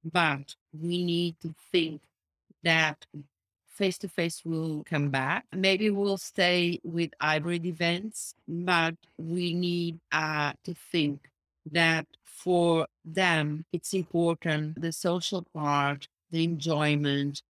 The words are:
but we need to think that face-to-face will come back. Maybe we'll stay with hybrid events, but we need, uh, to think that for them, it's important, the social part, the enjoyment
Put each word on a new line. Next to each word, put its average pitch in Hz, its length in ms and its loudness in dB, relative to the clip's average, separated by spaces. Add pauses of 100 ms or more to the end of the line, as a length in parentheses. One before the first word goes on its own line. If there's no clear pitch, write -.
but 156 520 0 (160)
we 170 320 -4
need 170 380 0
to 165 120 -8 (180)
think 160 320 0 (600)
that 160 420 0 (640)
face-to-face 175 800 -4
will 160 400 -4
come 147 240 0
back. 135 440 0
Maybe 190 360 2
we'll 202 280 0
stay 175 680 2
with 170 360 -2
hybrid 160 460 0
events, 175 680 -4 (140)
but 170 480 0 (220)
we 175 360 -2
need, 175 460 -2 (120)
uh, 151 420 0 (100)
to 180 100 -8
think 147 560 -2 (420)
that 165 340 2 (180)
for 170 640 2 (160)
them, 160 720 0
it's - 200 -6
important, 165 880 0
the 165 120 -4
social 175 600 -2
part, 143 540 0 (240)
the 165 120 0
enjoyment 147 1080 0